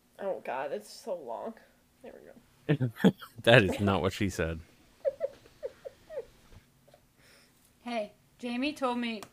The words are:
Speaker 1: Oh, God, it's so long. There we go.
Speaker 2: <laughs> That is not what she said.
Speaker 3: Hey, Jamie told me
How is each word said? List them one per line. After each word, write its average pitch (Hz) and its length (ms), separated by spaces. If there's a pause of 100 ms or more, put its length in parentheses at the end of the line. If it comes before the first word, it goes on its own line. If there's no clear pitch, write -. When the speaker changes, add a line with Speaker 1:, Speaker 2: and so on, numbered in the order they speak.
(220)
Speaker 1:
Oh, 196 220
God, 135 260
it's 196 220
so - 340
long. 117 280 (480)
There - 100 (560)
we 147 80
go. 131 360 (120)
Speaker 2:
<laughs> - 200
That 120 200
is 90 160
not 98 220
what 92 100
she 101 160
said. 82 320 (3250)
Speaker 3:
Hey, 226 300 (260)
Jamie 247 340
told 254 260
me 233 240 (100)